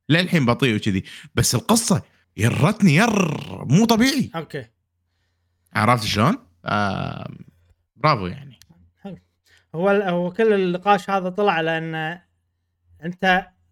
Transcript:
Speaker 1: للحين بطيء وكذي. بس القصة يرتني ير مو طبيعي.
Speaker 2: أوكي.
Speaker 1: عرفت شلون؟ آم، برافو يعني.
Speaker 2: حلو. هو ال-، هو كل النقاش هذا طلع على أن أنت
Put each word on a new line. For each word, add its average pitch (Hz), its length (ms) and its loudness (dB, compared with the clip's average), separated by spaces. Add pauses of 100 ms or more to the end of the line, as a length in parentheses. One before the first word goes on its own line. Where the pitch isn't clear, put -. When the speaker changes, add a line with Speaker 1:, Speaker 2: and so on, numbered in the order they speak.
Speaker 1:
للحين 170 360 2
بطيء 117 300 2
وكذي. 98 280 -2 (320)
بس - 200 0
القصة 214 460 0 (360)
يرتني 139 580 2
ير - 420 0 (280)
مو 175 200 4
طبيعي. 240 500 2
Speaker 2:
أوكي. 147 300 -10 (1080)
Speaker 1:
عرفت 110 300 4
شلون؟ 107 340 0 (280)
آم، 98 720 -6 (580)
برافو 117 320 -2
يعني. 127 320 -14 (440)
Speaker 2:
حلو. 185 140 -14 (580)
هو 185 160 0
ال-، 202 100 2
هو 180 320 -2
كل 220 200 2
النقاش 190 560 0
هذا 185 200 -2
طلع 202 220 0
على 160 260 -2
أن 160 440 -8 (840)
أنت 185 440 0 (240)